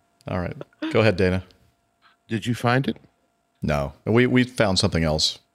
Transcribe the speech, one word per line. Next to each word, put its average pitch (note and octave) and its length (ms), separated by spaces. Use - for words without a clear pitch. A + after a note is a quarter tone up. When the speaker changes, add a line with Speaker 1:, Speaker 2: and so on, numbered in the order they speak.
Speaker 1:
All F#2+ 120
right. E2+ 160
Go A2+ 100
ahead, G#2+ 160
Dana. F#2 260
Speaker 2:
Did A2+ 180
you A#2+ 100
find C3 320
it? - 100
Speaker 1:
No. C#2+ 320
We, A#2 220
we B2+ 160
found G#2 360
something E2+ 240
else D#2 360